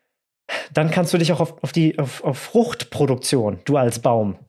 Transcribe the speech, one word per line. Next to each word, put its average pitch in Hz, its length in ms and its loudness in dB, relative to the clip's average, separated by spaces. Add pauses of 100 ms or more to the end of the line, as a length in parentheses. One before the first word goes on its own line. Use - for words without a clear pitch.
(720)
dann 160 180 2
kannst 175 220 0
du 185 40 2
dich 170 160 2
auch 151 60 0
auf, - 240 -4
auf 147 80 -8
die, 160 280 2
auf, 135 240 -6
auf 135 140 -2
Fruchtproduktion, 131 1300 0
du 139 120 2
als 120 220 2
Baum, 110 380 2 (100)